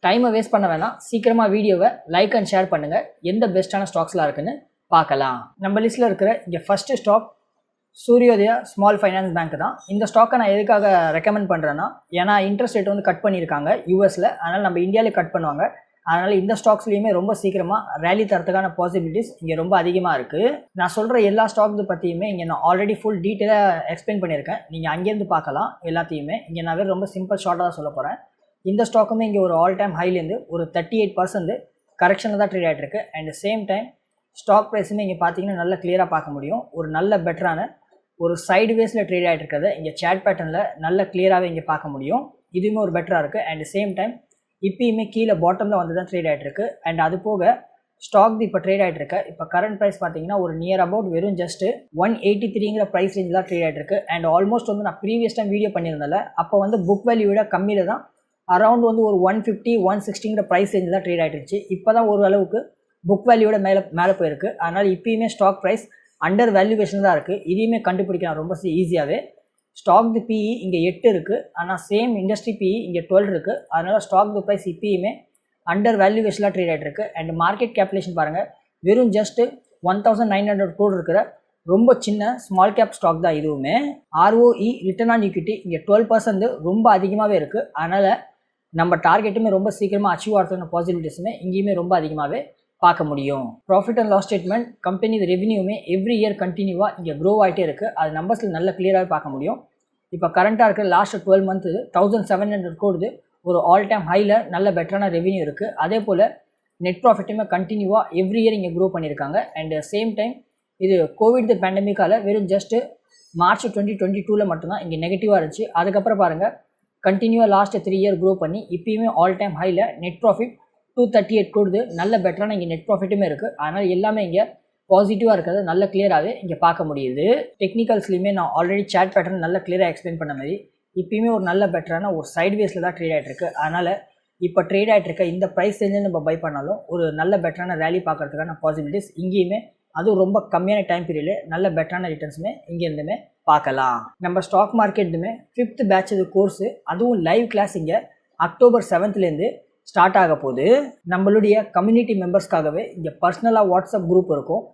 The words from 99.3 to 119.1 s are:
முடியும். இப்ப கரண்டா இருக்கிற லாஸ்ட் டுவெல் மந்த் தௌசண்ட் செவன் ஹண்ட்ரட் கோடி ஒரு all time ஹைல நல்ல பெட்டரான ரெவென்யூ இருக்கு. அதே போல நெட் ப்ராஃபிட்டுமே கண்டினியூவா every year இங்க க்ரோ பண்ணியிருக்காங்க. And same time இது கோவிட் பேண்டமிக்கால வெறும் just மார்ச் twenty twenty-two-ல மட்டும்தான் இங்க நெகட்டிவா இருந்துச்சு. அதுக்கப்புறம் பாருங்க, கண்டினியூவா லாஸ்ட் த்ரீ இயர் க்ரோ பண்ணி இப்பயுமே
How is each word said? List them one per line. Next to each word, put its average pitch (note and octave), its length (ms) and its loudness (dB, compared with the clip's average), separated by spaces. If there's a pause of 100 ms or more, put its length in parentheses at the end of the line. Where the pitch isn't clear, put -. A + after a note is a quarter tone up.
முடியும். D3+ 240 -6 (580)
இப்ப E3 200 -2
கரண்டா G#3+ 320 4
இருக்கிற G3+ 260 0
லாஸ்ட் G3 220 2 (100)
டுவெல் G3 220 6
மந்த் F#3 200 -4 (280)
தௌசண்ட் G3+ 340 2
செவன் G#3 240 0
ஹண்ட்ரட் F3 280 -8
கோடி G3 280 0 (380)
ஒரு F3 100 2 (140)
all G3+ 180 6
time G#3 200 0
ஹைல G3+ 280 4 (160)
நல்ல G3 240 2
பெட்டரான F#3+ 380 -2
ரெவென்யூ F#3 300 0
இருக்கு. D3 200 -6 (180)
அதே G3+ 220 0
போல G3 200 4 (600)
நெட் F3+ 180 -4
ப்ராஃபிட்டுமே G#3+ 400 2 (100)
கண்டினியூவா G3+ 460 0 (220)
every G#3+ 240 0
year A3 120 4
இங்க F#3 200 -4
க்ரோ F#3 180 2
பண்ணியிருக்காங்க. D3+ 420 -4 (220)
And D#3 140 -6 (180)
same A3 180 -2 (100)
time A#3+ 140 -2 (520)
இது F#3+ 100 4 (240)
கோவிட் A3+ 340 4 (100)
பேண்டமிக்கால G3 540 2 (100)
வெறும் G3+ 260 0
just G3+ 200 -2 (680)
மார்ச் A3 340 2
twenty G#3 260 -2
twenty-two-ல G3+ 520 0
மட்டும்தான் E3+ 320 -8
இங்க D#3+ 180 -6
நெகட்டிவா G3 360 2
இருந்துச்சு. D#3+ 260 -4 (160)
அதுக்கப்புறம் G3 420 2
பாருங்க, E3+ 240 0 (600)
கண்டினியூவா A3+ 460 2
லாஸ்ட் G3 320 2
த்ரீ F#3+ 160 0
இயர் G3 220 2
க்ரோ F#3+ 180 4
பண்ணி F3 200 -6 (160)
இப்பயுமே A3 300 -2 (140)